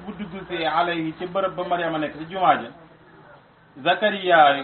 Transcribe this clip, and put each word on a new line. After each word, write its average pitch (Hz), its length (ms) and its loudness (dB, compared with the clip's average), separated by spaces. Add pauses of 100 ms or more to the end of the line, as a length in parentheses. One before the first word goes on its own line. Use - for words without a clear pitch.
bu 214 120 -12
dugg 190 160 -12 (140)
see 170 180 -6
alayhi, 160 520 -2
ci 180 80 -8
bërëb 185 280 -4
ba 175 100 -6
Maryama 170 340 -2
nekk 147 200 -6
ci 160 120 -10
jumaa 180 320 4
ja, 123 80 -12 (1120)
Zakariya, 180 800 4